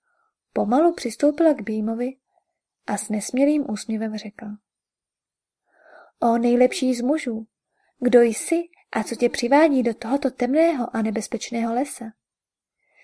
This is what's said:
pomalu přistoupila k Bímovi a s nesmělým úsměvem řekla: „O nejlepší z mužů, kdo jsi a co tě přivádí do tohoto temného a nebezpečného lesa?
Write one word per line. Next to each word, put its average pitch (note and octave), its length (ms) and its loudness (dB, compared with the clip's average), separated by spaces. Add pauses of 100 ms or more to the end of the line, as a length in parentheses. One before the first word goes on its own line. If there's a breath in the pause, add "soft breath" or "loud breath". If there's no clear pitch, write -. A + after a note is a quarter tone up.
(520)
pomalu B3+ 420 2
přistoupila D4 580 0
k C#4+ 100 -4
Bímovi A3 500 -4 (760)
a G#3 100 -4
s - 120 -8
nesmělým C4+ 640 0
úsměvem A3 460 -6
řekla: G#3+ 320 -14 (1700 soft breath)
„O A#3 180 2
nejlepší B3 560 2
z A#3+ 60 -8
mužů, B3 460 -4 (580)
kdo B3 180 6
jsi A#3+ 400 0 (300 soft breath)
a A3 100 -2
co A3 140 -6
tě A#3+ 120 0
přivádí C#4 540 4
do A3+ 120 0
tohoto C4 360 -2
temného C#4 680 0
a A3+ 60 0
nebezpečného A3 720 -4
lesa? C4+ 300 -4 (1000 soft breath)